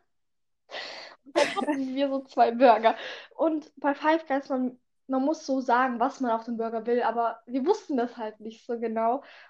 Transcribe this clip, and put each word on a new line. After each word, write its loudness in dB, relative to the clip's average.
Und -12
dann 2
hatten -2
wir 2
so -4
zwei 2
Burger. 6
Und -2
bei 0
Five 0
Guys, -2
man, -4
man 0
muss -2
so -2
sagen, 2
was -2
man -2
auf -2
dem -8
Burger -6
will, 0
aber -2
wir -4
wussten 0
das -2
halt -10
nicht -16
so -6
genau. -2